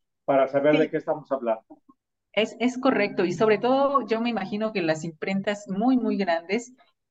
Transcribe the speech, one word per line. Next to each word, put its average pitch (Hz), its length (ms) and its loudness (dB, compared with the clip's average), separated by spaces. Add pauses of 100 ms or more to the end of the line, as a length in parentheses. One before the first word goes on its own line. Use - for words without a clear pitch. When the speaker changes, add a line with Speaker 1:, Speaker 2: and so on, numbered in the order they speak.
(260)
Speaker 1:
Para 135 220 4
saber 143 260 2
Speaker 2:
Sí. 151 80 4
Speaker 1:
de 147 80 0
qué 156 80 -4
estamos 151 340 -4
hablando. 117 320 -2 (680)
Speaker 2:
Es, 214 280 -2
es 247 200 -2
correcto, 202 460 0
y 170 80 0
sobre 214 260 2
todo 262 480 2
yo 220 120 0
me 233 100 -2
imagino 214 440 -4
que 202 80 -2
las 160 220 0
imprentas 196 640 -4
muy, 226 300 2
muy 214 200 0
grandes 185 560 -2 (380)